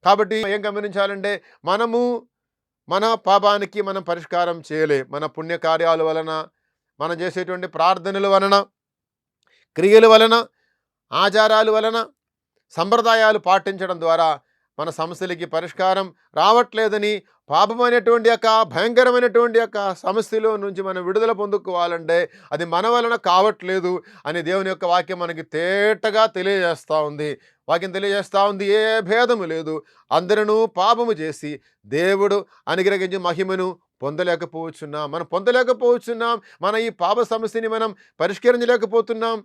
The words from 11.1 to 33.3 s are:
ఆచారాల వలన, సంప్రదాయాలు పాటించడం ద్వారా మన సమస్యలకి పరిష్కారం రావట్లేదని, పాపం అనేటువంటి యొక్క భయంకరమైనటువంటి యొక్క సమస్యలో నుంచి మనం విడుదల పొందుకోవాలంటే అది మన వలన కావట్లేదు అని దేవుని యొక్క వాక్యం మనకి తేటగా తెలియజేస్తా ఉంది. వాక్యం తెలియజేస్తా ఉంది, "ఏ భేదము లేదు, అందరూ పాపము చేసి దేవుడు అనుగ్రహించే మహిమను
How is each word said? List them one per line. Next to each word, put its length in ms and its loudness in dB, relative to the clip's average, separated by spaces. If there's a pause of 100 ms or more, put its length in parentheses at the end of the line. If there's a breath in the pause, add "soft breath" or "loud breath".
ఆచారాల 560 4
వలన, 360 0 (680)
సంప్రదాయాలు 680 2
పాటించడం 600 -2
ద్వారా 400 2 (400)
మన 100 -4
సమస్యలకి 560 -8
పరిష్కారం 680 -2 (220)
రావట్లేదని, 840 0 (280)
పాపం 320 0
అనేటువంటి 480 2
యొక్క 340 2
భయంకరమైనటువంటి 960 2
యొక్క 360 -4
సమస్యలో 640 -2
నుంచి 260 -8
మనం 220 -6
విడుదల 260 0
పొందుకోవాలంటే 960 -2 (220 soft breath)
అది 140 -4
మన 220 0
వలన 280 2
కావట్లేదు 880 0 (220 loud breath)
అని 160 -4
దేవుని 280 -2
యొక్క 160 -6
వాక్యం 340 0
మనకి 220 -6
తేటగా 840 0
తెలియజేస్తా 760 -2
ఉంది. 380 -6 (300 soft breath)
వాక్యం 220 -2
తెలియజేస్తా 520 -2
ఉంది, 220 -2
"ఏ 340 2
భేదము 440 0
లేదు, 400 -6 (280 soft breath)
అందరూ 540 2
పాపము 460 0
చేసి 500 -8 (240)
దేవుడు 600 0 (220 soft breath)
అనుగ్రహించే 500 0
మహిమను 640 -4 (240)